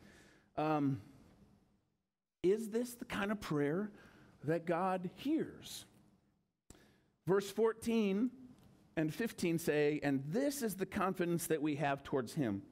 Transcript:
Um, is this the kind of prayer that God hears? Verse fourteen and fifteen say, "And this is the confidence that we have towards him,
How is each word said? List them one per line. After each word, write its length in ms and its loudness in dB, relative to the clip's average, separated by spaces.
Um, 460 0
is 260 2
this 240 -2
the 120 -12
kind 260 -2
of 100 -4
prayer 500 0
that 240 0
God 480 0
hears? 680 -4
Verse 240 2
fourteen 800 2
and 160 0
fifteen 460 0
say, 460 4
"And 240 2
this 340 0
is 140 -2
the 100 -4
confidence 640 0
that 140 2
we 160 2
have 260 0
towards 320 -2
him, 260 0